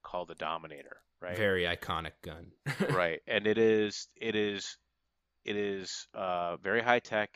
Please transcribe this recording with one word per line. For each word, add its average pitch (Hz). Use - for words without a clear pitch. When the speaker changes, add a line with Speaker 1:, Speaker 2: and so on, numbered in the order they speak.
Speaker 1:
called 90
the 85
Dominator, 80
right? 90
Speaker 2:
Very 98
iconic 85
gun. 85
<laughs> 147
Speaker 1:
Right, 85
and 104
it 107
is, 107
it 110
is, 101
it 107
is, 98
uh, 87
very 101
high 120
tech. 107